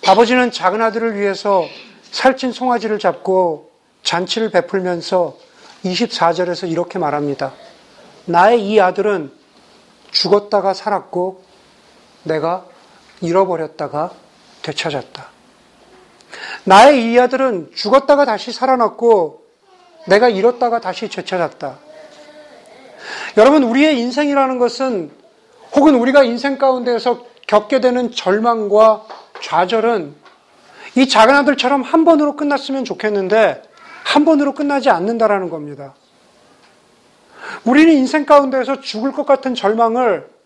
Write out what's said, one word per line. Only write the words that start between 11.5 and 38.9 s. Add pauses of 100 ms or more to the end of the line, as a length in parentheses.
내가 (540)
잃어버렸다가 (500)
되찾았다. (1400)
나의
이
아들은
죽었다가
다시
살아났고 (640)
내가
잃었다가
다시
되찾았다." (1600)
여러분,
우리의
인생이라는
것은, (640)
혹은
우리가
인생
가운데에서 (220)
겪게
되는
절망과 (360)
좌절은 (840)
이
작은
아들처럼
한
번으로
끝났으면
좋겠는데 (420)
한
번으로
끝나지
않는다라는
겁니다. (1700)
우리는
인생
가운데에서
죽을